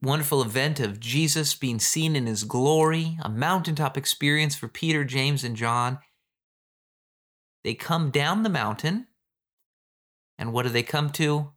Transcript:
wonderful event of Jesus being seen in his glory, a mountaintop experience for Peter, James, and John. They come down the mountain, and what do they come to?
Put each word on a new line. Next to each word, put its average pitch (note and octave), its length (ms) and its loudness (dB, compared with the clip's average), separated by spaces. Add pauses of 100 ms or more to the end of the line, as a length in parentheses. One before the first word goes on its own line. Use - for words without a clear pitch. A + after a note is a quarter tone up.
wonderful C#3+ 400 0
event C3 400 0
of G#2 180 -2
Jesus C#3+ 560 0
being A#2+ 240 -2
seen D#3+ 380 2
in B2+ 80 0
his A2 180 -2
glory, D#3 760 2
a - 80 -4
mountaintop D#3 680 0
experience D3 580 0
for - 140 -8
Peter, D#3 380 0
James, C3+ 400 0
and A#2 100 -4
John. A#2+ 440 0 (1600)
They A#2+ 100 -4
come D#3+ 380 -2
down D#3+ 320 0
the A3 60 0
mountain, D3+ 580 -2 (1300)
and A#2 140 -6
what B2 120 0
do B2 60 0
they A#2 140 2
come D3 280 0
to? D3 460 0